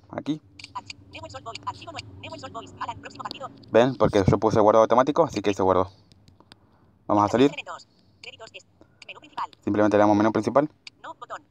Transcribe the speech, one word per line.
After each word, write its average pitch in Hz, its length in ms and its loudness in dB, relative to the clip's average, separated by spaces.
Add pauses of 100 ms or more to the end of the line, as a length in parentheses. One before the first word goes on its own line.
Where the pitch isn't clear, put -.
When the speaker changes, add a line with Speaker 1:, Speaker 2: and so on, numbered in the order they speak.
Speaker 1:
aquí. - 320 -8 (320)
Speaker 2:
Arch-, - 240 -14 (160)
Newell's 320 220 -18
Old 262 100 -14
Boys, 220 220 -14
archivo 320 260 -12
nue-, 262 120 -12 (180)
Newell's 294 220 -14
Old 269 80 -14
Boys, 226 280 -14
Alan, 226 180 -10
próximo - 240 -16
partido. 262 280 -10 (200)
Speaker 1:
¿Ven? 123 260 2
Porque 104 300 2
yo 104 120 2
puse 110 220 0
guardado 107 240 6
automático, 131 400 2
así 107 180 -6
que 104 100 0
se 98 100 -4
guardó. 92 280 2 (1160)
Vamos 104 180 4
a 104 40 0
salir. 131 200 4
Speaker 2:
Elementos, 165 400 -8 (340)
créditos, - 320 -20
es, 185 100 -20 (420)
menú 196 140 -20
principal. - 300 -12 (140)
Speaker 1:
Simplemente 104 320 2
le 101 60 6
damos 104 140 6
menú 107 160 2
principal. 120 360 2 (340)
Speaker 2:
No, - 120 -14
botón. - 360 -16